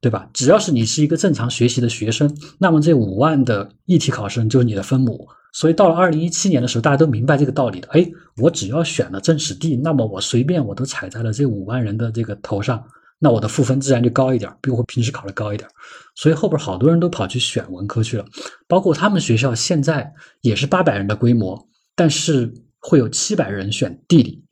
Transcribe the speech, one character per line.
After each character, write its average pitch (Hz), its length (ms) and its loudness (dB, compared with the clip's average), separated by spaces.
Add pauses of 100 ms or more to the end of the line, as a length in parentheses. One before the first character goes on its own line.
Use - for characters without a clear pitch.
对 123 100 0
吧？ 104 240 -6
只 131 140 0
要 196 100 8
是 185 140 -2
你 117 120 2
是 151 180 0
一 147 40 4
个 160 100 0
正 180 160 0
常 117 160 -2
学 120 200 0
习 123 120 -2
的 120 80 0
学 107 220 -4
生， 147 260 0 (220)
那 185 140 2
么 156 80 4
这 160 120 4
五 104 240 2
万 143 280 2
的 104 260 -4 (160)
一 180 100 4
体 135 140 2
考 101 180 -4
生 110 200 -2
就 131 100 4
是 123 60 4
你 117 100 -2
的 101 80 -4
分 131 180 0
母。 120 260 -2 (260)
所 - 180 0
以 - 20 4
到 175 160 4
了 165 60 4
二 175 160 2
零 156 100 0
一 170 80 -2
七 180 200 -2
年 156 120 2
的 - 60 -2
时 - 100 -2
候， 120 60 -2
大 151 80 2
家 139 60 2
都 156 100 6
明 113 180 0
白 147 120 2
这 139 100 2
个 131 60 -4
道 127 160 0
理 135 120 -8
的。 - 120 -18
哎， 170 120 6 (340)
我 135 120 4
只 170 180 -8
要 143 140 -2
选 - 300 -4
了 196 80 -8
政 160 180 2
史 147 160 -6
地， 156 220 -2
那 151 160 -2
么 127 120 2
我 98 160 -6
随 120 220 0
便 156 240 0
我 98 80 -8
都 123 100 -6
踩 - 240 -10
在 113 140 -10
了 113 100 -2
这 139 140 0
五 101 180 -4
万 120 180 -4
人 104 140 -4
的 113 140 -4
这 113 140 -4
个 101 180 -8
头 98 180 -6
上， 113 240 -4 (360)
那 151 100 4
我 117 100 2
的 107 60 -4
赋 123 160 0
分 131 180 0
自 135 120 0
然 120 100 2
就 120 80 2
高 131 240 2
一 120 40 0
点， - 220 -8
比 - 120 -6
我 117 100 -2
平 - 180 -4
时 113 120 -2
考 - 120 -12
得 98 80 -10
高 104 220 -6
一 - 20 -6
点。 - 140 -12 (460)
所 - 140 2
以 160 40 4
后 190 140 -2
边 156 100 -2
好 95 180 -6
多 123 140 4
人 170 80 4
都 170 100 0
跑 - 160 -4
去 - 140 -6
选 - 340 -4
文 92 140 -10
科 110 160 -2
去 110 160 -4
了， 98 60 -8 (420)
包 180 140 4
括 190 120 2
他 160 160 2
们 196 120 2
学 113 160 2
校 123 180 0
现 156 260 0
在 143 320 -2 (280)
也 110 160 0
是 139 100 -2
八 185 160 2
百 135 160 2
人 98 80 -4
的 104 80 0
规 120 180 2
模， 101 360 -2 (260)
但 165 160 4
是 131 420 0 (280)
会 - 180 4
有 113 100 2
七 - 280 -4
百 156 120 -2
人 98 220 -6
选 - 380 -6
地 151 160 6
理。 - 280 -14